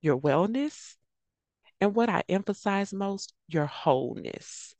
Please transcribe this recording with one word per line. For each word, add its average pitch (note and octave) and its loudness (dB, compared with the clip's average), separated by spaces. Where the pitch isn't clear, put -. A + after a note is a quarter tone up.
your D3 4
wellness, F#3+ 0
and G3+ 2
what A#3 4
I F3+ 0
emphasize G3 -2
most, G3 -6
your D#3 0
wholeness. - -2